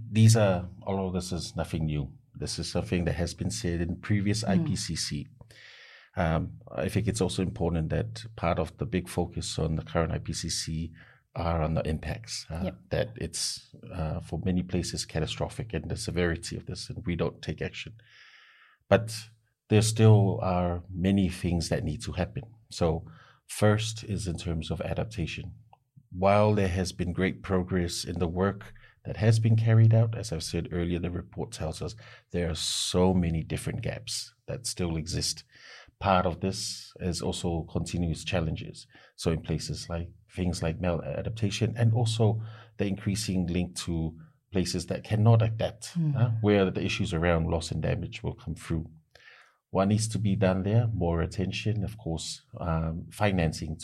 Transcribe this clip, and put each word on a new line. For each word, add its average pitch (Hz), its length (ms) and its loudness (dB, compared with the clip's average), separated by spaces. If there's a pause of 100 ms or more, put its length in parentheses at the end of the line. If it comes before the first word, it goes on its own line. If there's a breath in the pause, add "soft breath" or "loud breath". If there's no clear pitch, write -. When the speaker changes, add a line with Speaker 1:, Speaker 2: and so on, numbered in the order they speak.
(120)
Speaker 1:
these 110 260 10
are, 90 320 4 (140)
although 95 280 0
this 90 200 -4
is 85 240 -6
nothing 80 300 -2
new, 73 260 -2 (240)
this - 240 -6
is 85 120 -6
something 87 340 0
that 82 100 0
has 85 180 -2
been - 180 -4
said 85 300 -2
in 87 180 -4
previous 101 440 0
Speaker 2:
Mm. - 60 -2
Speaker 1:
I 95 100 4
P 82 160 0
C - 200 -6
C. - 320 -6 (880 loud breath)
Um, 82 360 0 (200)
I - 180 -2
think 104 180 0
it's - 140 -2
also 90 200 0
important 82 480 0
that - 340 -2 (120)
part 82 240 0
of 82 180 -4
the 80 80 -2
big 90 240 -2
focus - 500 -4
on 80 160 0
the 80 80 -4
current 82 280 0
I 80 80 -2
P 82 120 -8
C 80 180 -6
C 80 420 -4 (440 loud breath)
are 82 260 0
on 78 120 0
the 80 140 0
impacts, - 600 -6
uh, 80 160 -6
Speaker 2:
Yep. 180 100 -6 (140)
Speaker 1:
that - 260 0
it's, - 600 -8 (180)
uh, 82 280 -4
for - 240 -6
many 90 180 2
places 87 420 -2
catastrophic - 680 -4
in 80 140 -4
the 85 100 -4
severity 85 580 -2
of - 100 -10
this, - 240 -10
and - 160 -10
we 87 100 0
don't 82 260 -2
take 82 200 -8
action. - 320 -8 (960 loud breath)
But 101 280 2 (540)
there 107 140 6
still 110 580 8
are 90 500 0
many 92 380 4
things 82 400 -2
that 73 140 0
need 76 180 -4
to - 120 -6
happen. - 300 -4 (280)
So 80 340 0 (400 loud breath)
first - 580 2
is 92 240 -4
in 82 100 -4
terms 80 340 -4
of 80 100 -4
adaptation. - 720 -6 (580)
While 101 440 6
there 98 140 2
has 90 220 0
been 87 220 -2
great 90 300 0
progress 90 600 0
in 87 140 -6
the 87 100 0
work 95 460 -2 (320 loud breath)
that - 120 -6
has 110 200 6
been 113 180 4
carried 110 380 8
out, 113 240 4
as - 140 -8
I've 82 100 -2
said - 300 -4
earlier, 87 260 0
the 87 140 -2
report - 400 -8
tells - 320 -6
us 90 120 -8 (360 loud breath)
there 85 180 0
are 82 60 -2
so - 580 2
many 85 300 2
different - 400 -6
gaps - 500 -8 (140)
that - 180 -8
still 85 320 -2
exist. 80 460 -4 (560 loud breath)
Part 92 260 4
of 80 140 -2
this - 600 -6
is 87 220 -4
also 85 500 -2
continuous 82 520 -2
challenges. 80 640 -4 (300 loud breath)
So - 120 0
in 80 120 0
places - 460 -4
like, 85 220 -6 (260)
things 90 280 -2
like 82 180 -2
maladaptation, 90 920 -2
and 113 180 4
also 113 480 2 (360 loud breath)
the 101 100 0
increasing 95 580 0
link 87 360 -2
to 80 340 -2 (360 loud breath)
places 90 360 -2
that 87 160 -6
cannot 110 400 6
adapt, - 520 -2
Speaker 2:
Mm. 156 200 0
Speaker 1:
uh, 120 140 4 (120)
where 101 300 6
the 85 120 -4
issues 92 300 -2
around 82 340 2
loss 82 240 -2
and 80 120 -2
damage 85 400 -4
will 82 100 -4
come - 220 -8
through. 80 340 -6 (840 loud breath)
What 95 180 2
needs 107 180 2
to 98 100 -4
be 95 180 0
done 92 280 2
there? 113 240 4
More 85 340 0
attention, 98 600 -2
of 82 160 -6
course, - 420 -6 (180)
um, 82 520 -2
financing 82 720 0